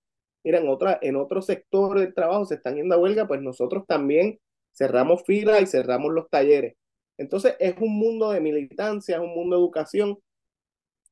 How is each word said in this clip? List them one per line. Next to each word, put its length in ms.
Mira, 160
en 80
otra, 340
en 140
otro 260
sector 580
del 140
trabajo 320
se 100
están 200
yendo 200
a 20
huelga, 300
pues 140
nosotros 460
también 520
cerramos 500
filas 380
y 60
cerramos 440
los 180
talleres. 460
Entonces, 420
es 200
un 140
mundo 380
de 100
militancia, 760
es 60
un 120
mundo 220
de 60
educación. 580